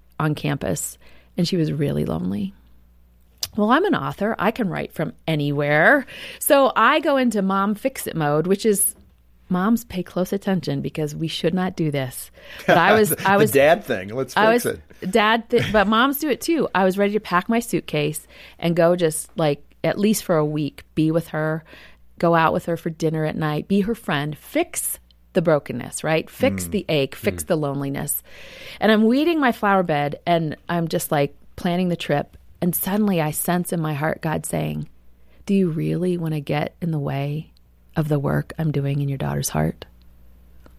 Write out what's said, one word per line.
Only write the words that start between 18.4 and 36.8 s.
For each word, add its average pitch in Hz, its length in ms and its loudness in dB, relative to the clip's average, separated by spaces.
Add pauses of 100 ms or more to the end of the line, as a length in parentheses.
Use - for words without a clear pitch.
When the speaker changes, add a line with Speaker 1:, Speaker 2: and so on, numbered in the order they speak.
Speaker 1:
and 170 180 0
go 175 200 6
just, 160 420 -2
like, 147 240 0 (220)
at 160 140 0
least 208 260 2
for 175 120 0
a 151 80 2
week, 151 380 -4 (120)
be 156 180 2
with 165 160 -2
her, 156 340 -4 (560)
go 170 160 4
out 160 180 4
with 175 140 -2
her 170 100 -2
for 165 140 -6
dinner 160 340 -2
at 156 120 -4
night, 151 320 -4
be 196 140 2
her 220 120 -2
friend, 147 420 -4
fix - 600 -4 (360)
the 175 80 2
brokenness, 147 600 -2
right? 160 260 -2
Fix 190 360 -2
Speaker 2:
Mm. - 80 -8
Speaker 1:
the 202 160 -2
ache, 139 260 0
fix 87 300 -6
Speaker 3:
Mm. - 20 -14
Speaker 1:
the 180 100 0
loneliness. 143 680 -4 (580)
And 208 100 4
I'm 220 140 4
weeding 302 340 2
my 262 140 2
flower 196 320 2
bed 147 420 -2
and 170 300 0 (120)
I'm 170 200 -2
just, - 240 -4
like, 143 240 0 (180)
planning 180 340 0
the 170 80 0
trip. - 400 -4 (240)
And 180 140 0
suddenly 196 460 0
I 151 100 -2
sense 175 420 -2
in 175 80 -2
my 156 140 -2
heart 156 280 -4
God 156 240 -4
saying, 151 420 -4 (560)
"Do - 100 -2
you 190 140 4
really 160 480 -2
wanna 160 240 -4
get 151 400 -4